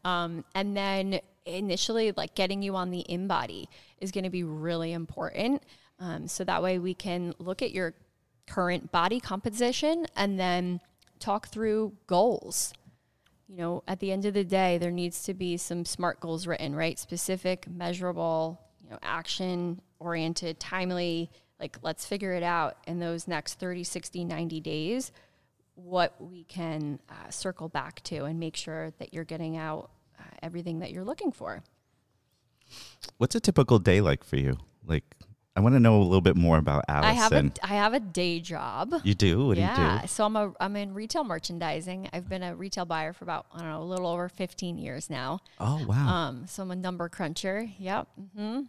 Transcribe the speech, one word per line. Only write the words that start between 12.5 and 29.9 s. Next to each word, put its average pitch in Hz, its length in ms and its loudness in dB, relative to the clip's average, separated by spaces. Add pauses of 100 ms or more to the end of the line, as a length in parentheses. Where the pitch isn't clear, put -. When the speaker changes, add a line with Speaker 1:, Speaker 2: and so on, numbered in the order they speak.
Speaker 1:
You 190 120 -18
know, 175 280 -4
at 190 140 -4
the 196 100 -2
end 190 140 0
of 208 100 2
the 202 100 4
day, 180 340 4
there 175 120 0
needs 175 340 -4
to 196 100 -4
be 180 240 -2
some 175 260 -4
smart 175 360 -2
goals 165 260 -4
written, 151 280 -4
right? 160 240 -2
Specific, 180 680 -4
measurable, 175 920 -2 (220)
you 170 80 -20
know, - 120 -14
action-oriented, 170 1600 -4
timely, 175 680 -2 (300)
like, - 220 -12
let's 160 240 -6
figure 196 260 -4
it 175 100 -2
out 170 340 0 (100)
in 175 120 -6
those 170 300 -4
next 160 300 -6
thirty, 180 260 -6
sixty, 175 400 -8
ninety 165 360 -4
days, 165 520 -4 (640)
what 175 460 0
we 175 240 -16
can, 156 540 -6 (100)
uh, - 220 -18
circle 180 380 -8
back - 360 -8
to 147 200 -6
and 160 160 -4
make 160 160 -6
sure 160 420 -8
that - 160 -16
you're 160 100 -8
getting 160 320 -6
out, 156 340 -8 (280)